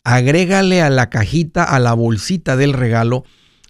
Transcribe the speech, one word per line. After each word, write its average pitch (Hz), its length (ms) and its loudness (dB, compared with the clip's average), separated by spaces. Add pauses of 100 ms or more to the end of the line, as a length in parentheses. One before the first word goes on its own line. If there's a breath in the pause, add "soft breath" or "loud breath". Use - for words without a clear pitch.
Agrégale 175 760 2
a 151 80 2
la 127 200 0
cajita, 160 560 -2
a 139 120 0
la 120 160 2
bolsita 117 640 -2
del 139 160 2
regalo, 120 540 -2 (440 soft breath)